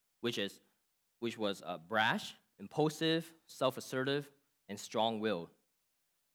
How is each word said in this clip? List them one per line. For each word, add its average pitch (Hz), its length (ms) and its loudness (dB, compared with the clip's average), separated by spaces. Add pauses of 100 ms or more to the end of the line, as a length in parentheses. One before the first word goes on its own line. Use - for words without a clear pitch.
(200)
which 117 180 0
is, 98 220 -2 (600)
which 113 180 -4
was, 101 260 -2
uh, 87 140 -4
brash, 110 580 2 (240)
impulsive, 156 720 0 (140)
self-assertive, 135 840 -2 (380)
and 101 100 -8
strong-willed. 107 720 0 (880)